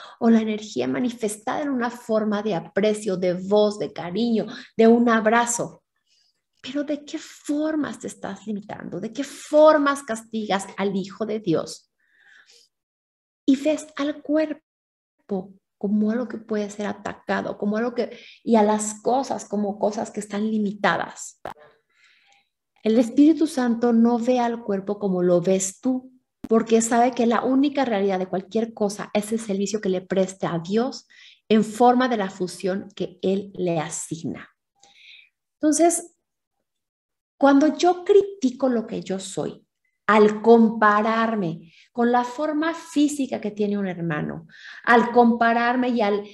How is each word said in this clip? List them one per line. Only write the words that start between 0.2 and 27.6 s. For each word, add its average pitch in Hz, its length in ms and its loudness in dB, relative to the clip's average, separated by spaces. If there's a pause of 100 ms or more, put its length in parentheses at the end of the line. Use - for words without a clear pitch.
la 226 120 6
energía 220 480 -4
manifestada 247 760 -4
en 285 80 -4
una 240 200 -2
forma 214 520 -2
de 214 120 -2
aprecio, 202 640 -2
de 180 180 0
voz, 208 440 2
de 147 140 -6
cariño, 202 540 -2 (300)
de 220 100 6
un 240 220 6
abrazo. 226 720 0 (800)
Pero 277 220 -6
¿de 294 200 -6
qué - 140 -12
formas 302 800 -6
te - 60 -12
estás - 400 -12
limitando? 208 540 -10
¿De 226 120 -10
qué 277 120 -8
formas 302 800 4
castigas 208 640 -6 (100)
al 196 180 -2
Hijo 196 320 -6
de 214 140 -6
Dios? - 500 -4 (1600)
Y 269 100 4
ves 294 300 -2 (100)
al 294 260 -6
cuerpo 302 400 -2 (1160)
como 214 340 0
algo 240 160 -4
que - 100 -12
puede 208 320 -6
ser 208 160 -8
atacado, - 720 -6
como 208 180 -2
algo 240 180 -4
que, 220 220 -6 (280)
y 226 100 2
a 220 80 6
las 214 400 -2
cosas 254 440 -2
como 202 340 -4
cosas 214 320 -4
que 208 80 -8
están 208 280 -6
limitadas. 208 920 -4 (1400)
El 220 140 4
Espíritu 294 500 4
Santo 240 440 0
no 233 260 4
ve 247 200 2
al 233 240 -2
cuerpo 202 380 -4
como 185 220 0
lo 180 180 4
ves 190 400 -2
tú, 254 320 -4 (360)
porque 226 340 4
sabe 240 300 2
que 247 140 0
la 233 160 0
única 269 420 0